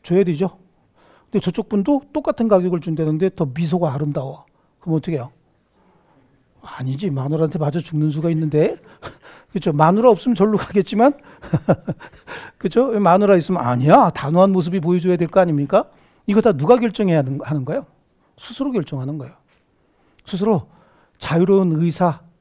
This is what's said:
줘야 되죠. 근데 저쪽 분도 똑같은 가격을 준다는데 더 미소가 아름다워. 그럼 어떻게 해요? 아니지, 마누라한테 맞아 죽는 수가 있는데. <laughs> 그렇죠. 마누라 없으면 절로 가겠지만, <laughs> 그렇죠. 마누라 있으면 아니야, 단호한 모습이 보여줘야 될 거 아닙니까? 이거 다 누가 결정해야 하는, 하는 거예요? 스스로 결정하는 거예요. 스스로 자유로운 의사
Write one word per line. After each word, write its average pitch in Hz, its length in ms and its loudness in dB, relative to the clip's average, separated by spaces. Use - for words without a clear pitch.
줘야 185 200 2
되죠. 175 260 -2
근데 202 140 -4
저쪽 185 300 -6
분도 240 320 0
똑같은 294 340 -4
가격을 180 340 2
준다는데 160 540 -2
더 160 180 -2
미소가 165 400 -2
아름다워. 143 520 -6
그럼 160 180 -4
어떻게 156 200 -4
해요? 123 140 -10
아니지, 135 480 -8
마누라한테 151 500 -2
맞아 151 200 -2
죽는 151 320 -2
수가 156 200 -2
있는데. 156 460 0
<laughs> - 360 -20
그렇죠. 175 220 -4
마누라 185 360 4
없으면 220 260 2
절로 208 220 2
가겠지만, 226 560 0
<laughs> - 680 -16
그렇죠. 226 420 0
마누라 196 380 4
있으면 170 260 -2
아니야, 147 480 4
단호한 180 400 2
모습이 180 280 -2
보여줘야 175 380 0
될 165 120 -2
거 190 100 2
아닙니까? 165 500 0
이거 208 160 2
다 226 120 4
누가 156 240 4
결정해야 202 420 0
하는, 139 220 -4
하는 143 240 -4
거예요? 196 200 -6
스스로 269 340 -8
결정하는 147 460 -6
거예요. 123 160 -14
스스로 196 420 -2
자유로운 175 640 2
의사 170 400 0